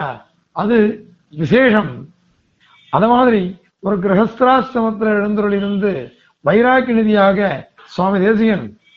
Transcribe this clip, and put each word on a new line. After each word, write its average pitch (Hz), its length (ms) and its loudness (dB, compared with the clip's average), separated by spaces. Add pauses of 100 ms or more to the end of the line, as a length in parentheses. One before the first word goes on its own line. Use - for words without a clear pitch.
(560)
அது 214 240 0 (500)
விசேஷம். 196 640 0 (1000)
அது 170 140 2
மாதிரி 240 360 2 (360)
ஒரு 196 200 -4
கிரகஸ்திராசிரமத்துல 220 1160 0
எழுந்தருளி 208 400 -2
இருந்து 202 360 -2 (540)
வைராக்கிய 247 500 2
நிதியாக 208 440 2 (460)
சுவாமி 190 340 -2
தேசிகன் 208 460 0 (320)